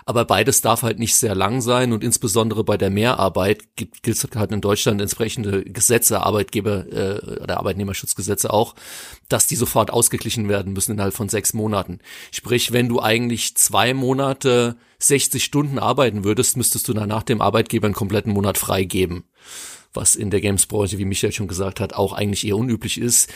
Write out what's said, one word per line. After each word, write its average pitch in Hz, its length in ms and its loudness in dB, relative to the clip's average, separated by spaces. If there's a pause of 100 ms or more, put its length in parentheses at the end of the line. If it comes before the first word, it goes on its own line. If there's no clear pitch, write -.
Aber 117 180 2
beides 107 380 4
darf 113 200 2
halt 113 160 -2
nicht 113 180 0
sehr 107 180 2
lang 98 260 0
sein 120 320 2
und 107 100 0
insbesondere 113 640 0
bei 104 140 0
der 98 120 2
Mehrarbeit 98 840 0
gibt, - 260 -12
gilt's - 320 -2
halt 104 180 -2
in 101 100 -2
Deutschland 104 400 2
entsprechende 104 480 -4
Gesetze, 101 720 2
Arbeitgeber, 101 720 0
äh, 101 520 -4
oder 90 160 -4
Arbeitnehmerschutzgesetze 98 920 -4
auch, 107 240 2 (540)
dass 117 180 2
die - 100 -2
sofort 113 340 2
ausgeglichen 113 580 0
werden 98 240 -2
müssen 95 200 -4
innerhalb 98 200 -2
von 101 160 -6
sechs - 240 0
Monaten. 104 460 -2 (320)
Sprich, - 420 -2
wenn 120 160 2
du 117 140 0
eigentlich 117 540 0
zwei 110 360 4
Monate 131 840 2 (220)
sechzig - 460 2
Stunden 143 340 0
arbeiten 107 460 2
würdest, 104 320 2
müsstest - 320 -2
du 123 60 0
danach 107 300 -2
dem 110 160 0
Arbeitgeber 107 460 2
einen 104 80 0
kompletten 101 380 -2
Monat 98 260 0
freigeben. 92 640 -2 (680)
Was - 220 2
in 104 160 -4
der 98 100 2
Games-Branche, 101 580 0
wie 101 60 -2
Michael 98 280 -2
schon 101 160 -6
gesagt 95 320 -6
hat, 98 140 -4
auch 98 180 0
eigentlich 101 340 -2
eher 101 100 0
unüblich 113 420 -2
ist. 117 380 2